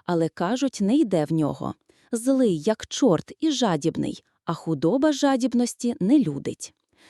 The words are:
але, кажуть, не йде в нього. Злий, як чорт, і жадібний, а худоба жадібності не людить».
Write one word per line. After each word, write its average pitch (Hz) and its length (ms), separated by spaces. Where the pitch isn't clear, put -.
але, 165 240
кажуть, 254 520
не 202 140
йде 190 300
в 160 80
нього. - 400
Злий, 233 500
як 220 260
чорт, 180 520
і 311 120
жадібний, 160 720
а 170 80
худоба 165 580
жадібності 247 880
не 247 200
людить». 143 540